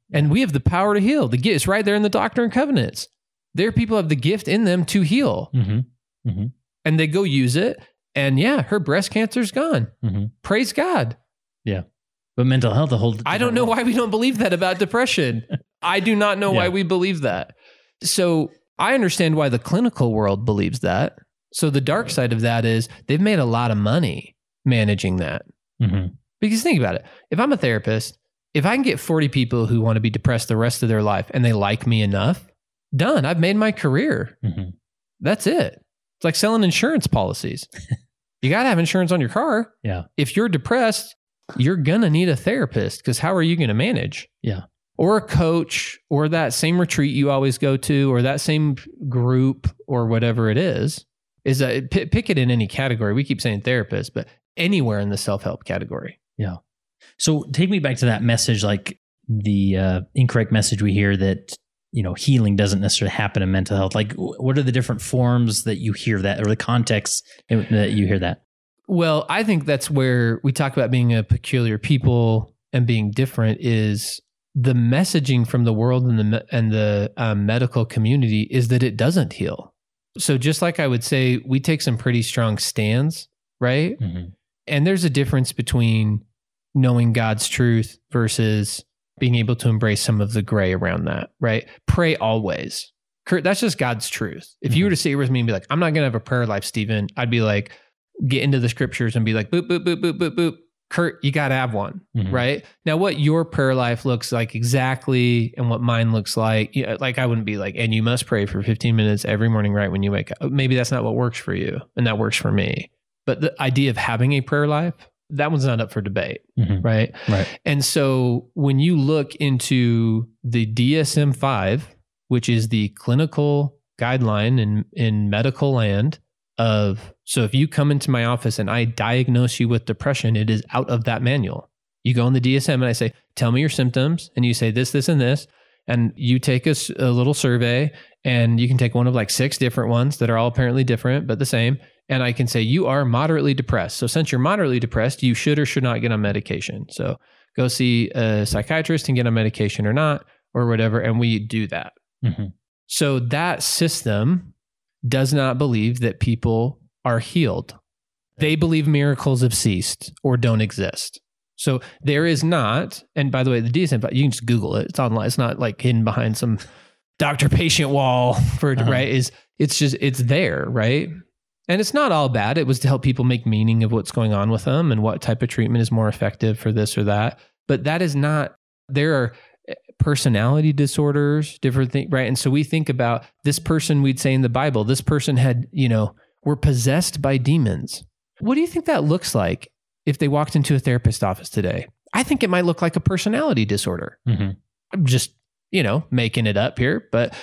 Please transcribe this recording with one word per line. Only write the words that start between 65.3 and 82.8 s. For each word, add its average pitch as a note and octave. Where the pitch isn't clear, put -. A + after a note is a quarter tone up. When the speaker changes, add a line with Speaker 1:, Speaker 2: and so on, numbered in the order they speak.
Speaker 2:
that A2
you A2
hear G#2
that, G2
or G#2+
the G#2+
contexts A#2
in, A2
that G#2
you G2+
hear F#2+
that? -
Speaker 1:
Well, E3
I G3+
think F3+
that's C#3+
where B2
we C3+
talk C#3
about B2
being A#2+
a A2
peculiar A2+
people A#2
and B2
being A2
different A2+
is G#2+
the C3
messaging B2+
from B2
the A#2
world B2+
and A#2
the G#2+
me-, A2
and A2+
the, G#2
um, G#2+
medical A#2+
community A2+
is B2+
that B2
it A2+
doesn't C3+
heal. -
So C#3+
just D3
like E3+
I D3+
would A#2+
say, B2+
we C3
take D3+
some A#2
pretty A#2+
strong A2
stands, A#2+